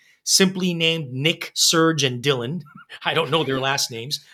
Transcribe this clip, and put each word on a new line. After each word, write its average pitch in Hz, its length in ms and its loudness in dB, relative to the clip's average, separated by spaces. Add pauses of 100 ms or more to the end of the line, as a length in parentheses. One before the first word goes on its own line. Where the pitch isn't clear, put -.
(240)
simply 185 500 2
named 165 360 0
Nick, 147 440 -2
Serge, 160 500 2
and 123 180 -2
Dylan, 135 380 0 (220)
<laughs> - 220 -18
I 165 100 0
don't 156 160 0
know 160 140 2
their 131 160 -2
last 135 300 -2
names, 120 320 -8 (120)